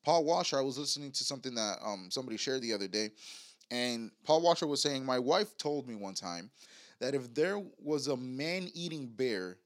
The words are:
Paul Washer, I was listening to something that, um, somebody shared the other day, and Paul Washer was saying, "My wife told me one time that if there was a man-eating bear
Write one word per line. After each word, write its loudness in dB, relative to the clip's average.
Paul 6
Washer, 2
I 2
was -2
listening -4
to -2
something -4
that, -2
um, -6
somebody -4
shared 0
the -2
other -2
day, -2
and -2
Paul 6
Washer 6
was 0
saying, 0
"My 2
wife 2
told -2
me -8
one -8
time -8
that 0
if -4
there 2
was 0
a 2
man-eating -4
bear 0